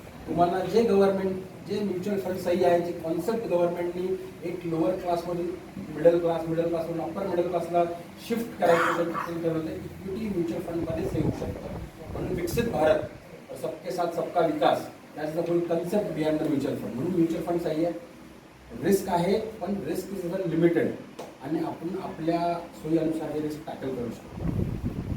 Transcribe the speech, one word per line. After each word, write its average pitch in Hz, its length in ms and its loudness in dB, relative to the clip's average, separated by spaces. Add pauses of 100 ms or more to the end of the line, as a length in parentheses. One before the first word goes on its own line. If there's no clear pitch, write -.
(280)
तुम्हाला 175 320 4
जे 185 240 4
गव्हर्नमेंट, 190 480 4 (360)
जे 208 120 -2
म्युच्युअल 190 400 -2
फंड 185 180 -2
सही 180 260 2
आहे, 175 160 8
जे 165 120 0
कॉन्सेप्ट 170 560 -2
गव्हर्नमेंटनी 175 680 2 (260)
एक 170 220 -4
लोअर 165 300 2
क्लासमधून 175 520 -2 (300)
मिडल 160 420 6
क्लास, 170 280 2
मिडल 165 200 2
क्लासमधून 165 340 -2
अप्पर 175 260 -4
मिडल 175 200 2
क्लासला 170 360 2 (440)
शिफ्ट 233 320 -4
करायचं 170 340 6
असेल, 165 200 0
तर 170 200 -4
ते 165 80 -4
ठरवलं 160 300 0
इक्विटी 196 580 -6
म्युच्युअल 170 320 0
फंडमध्येच - 520 -2
येऊ - 160 2 (100)
शकतं. - 340 -6 (400)
म्हणून - 200 -4
विकसित - 300 0
भारत, - 360 4 (640)
सबके - 300 -6
साथ 175 240 -2
सबका 165 300 0
विकास, 151 320 2 (400)
that's 151 140 -4
the 165 120 -2
whole 175 180 2
concept 175 440 0
behind 156 320 0
the 160 100 0
mutual 131 280 2
fund. 110 200 -6
म्हणून 160 160 0
म्युच्युअल 165 340 2
फंड 170 160 2
सही 160 240 0
आहे, 170 80 0 (880)
रिस्क 190 260 4
आहे, 185 300 4
पण 196 360 -4 (100)
रिस्क 185 260 -4
is 180 380 -2
लिमिटेड 165 380 6 (560)
आणि 156 160 -2
आपण - 280 -4 (160)
आपल्या 170 560 0 (160)
सोयीनुसार 156 560 0
हे 151 100 -2
रिस्क 151 260 -4
टॅकल 135 280 -6
करू 120 140 -4
शकतो. - 400 -6 (680)